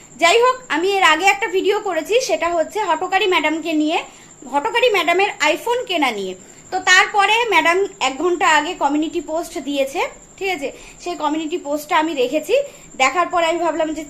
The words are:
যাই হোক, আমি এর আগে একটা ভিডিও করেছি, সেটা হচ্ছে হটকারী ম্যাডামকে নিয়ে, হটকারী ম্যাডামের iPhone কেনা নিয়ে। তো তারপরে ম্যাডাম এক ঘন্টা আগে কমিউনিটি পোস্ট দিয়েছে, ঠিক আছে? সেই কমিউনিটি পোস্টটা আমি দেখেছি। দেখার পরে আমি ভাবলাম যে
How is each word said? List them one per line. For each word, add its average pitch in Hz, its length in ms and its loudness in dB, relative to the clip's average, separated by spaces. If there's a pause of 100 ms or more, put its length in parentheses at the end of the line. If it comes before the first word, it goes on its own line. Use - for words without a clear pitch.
(160)
যাই 349 260 4
হোক, 508 140 4 (120)
আমি 339 240 0
এর 392 100 2
আগে 320 220 4
একটা 392 220 2
ভিডিও 370 340 0
করেছি, 381 400 0
সেটা 330 280 -2
হচ্ছে 339 340 -2
হটকারী 370 440 0
ম্যাডামকে 320 460 0
নিয়ে, 311 320 0 (480)
হটকারী 453 380 2
ম্যাডামের 359 380 2 (120)
iPhone 349 440 0
কেনা 311 260 0
নিয়ে। 190 240 -8 (360)
তো 370 100 -4
তারপরে 403 680 4
ম্যাডাম 349 380 2 (140)
এক 269 180 -2
ঘন্টা 349 300 0
আগে 302 260 2
কমিউনিটি 302 460 -2
পোস্ট 320 380 -6
দিয়েছে, 285 500 -4 (300)
ঠিক 381 100 -4
আছে? 285 240 -4 (280)
সেই 339 160 -8
কমিউনিটি 302 420 -4
পোস্টটা 294 380 -4
আমি 320 180 0
দেখেছি। 294 400 -2 (420)
দেখার 349 300 2
পরে 339 200 0
আমি 330 120 0
ভাবলাম 320 360 -2
যে 311 160 -8